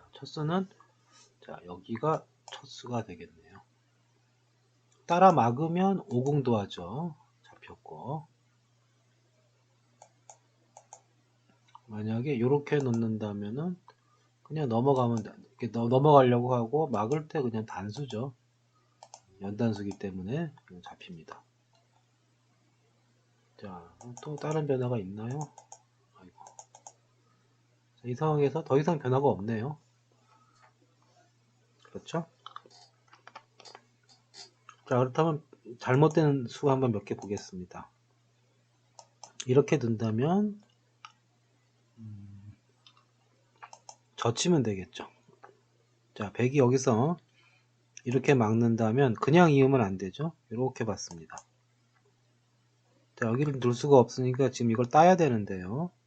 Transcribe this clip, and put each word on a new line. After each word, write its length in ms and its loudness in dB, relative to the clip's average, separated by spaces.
첫 140 -20
수는, 420 -2
자, 200 -16
여기가 600 -4
첫 140 -18
수가 380 -8
되겠네요. 580 -20
따라 260 8
막으면 760 0
오공도 500 0
하죠. 560 -8
잡혔고. 840 -14
만약에 540 -4
요렇게 380 2
놓는다면은 1000 -4
그냥 260 -4
넘어가면 540 2
돼. 100 -14
이렇게 220 -10
넘-, 180 -2
넘어가려고 680 6
하고 340 0
막을 400 -2
때 140 -4
그냥 240 -4
단수죠. 680 -8
연단수기 560 -4
때문에 540 -8
그냥 180 -20
잡힙니다. 600 -20
자, 360 -18
또 140 -10
다른 300 -4
변화가 320 -2
있나요? 400 -8
아이고. 300 -20
자, 120 -14
이 60 -4
상황에서 500 0
더 140 4
이상 200 0
변화가 300 0
없네요. 500 -2
그렇죠? 440 -10
자, 120 2
그렇다면 440 0
잘못된 720 2
수 220 -2
한번 220 2
몇 120 -4
개 100 -8
보겠습니다. 760 -10
이렇게 320 4
둔다면, 840 -2
음, 580 -20
젖히면 460 2
되겠죠. 460 -8
자, 180 -8
백이 260 0
여기서 580 4
이렇게 300 2
막는다면 800 2
그냥 380 6
이으면 280 6
안 160 0
되죠. 360 -8
이렇게 340 -4
봤습니다. 540 -10
자, 120 -2
여기를 320 -2
둘 140 2
수가 240 4
없으니까 520 2
지금 200 -2
이걸 160 0
따야 300 6
되는데요. 720 -2